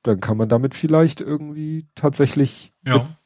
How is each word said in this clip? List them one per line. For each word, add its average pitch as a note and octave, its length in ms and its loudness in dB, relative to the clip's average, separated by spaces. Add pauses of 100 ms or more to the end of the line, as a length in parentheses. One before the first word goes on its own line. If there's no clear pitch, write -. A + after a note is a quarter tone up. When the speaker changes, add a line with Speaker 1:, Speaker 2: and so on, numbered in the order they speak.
Speaker 1:
dann G#2+ 180 0
kann A2 160 -2
man A2 120 0
damit A#2+ 260 0
vielleicht D#3 460 2
irgendwie D3+ 720 -8
tatsächlich - 800 0 (120)
Speaker 2:
Ja. C3 100 0 (320)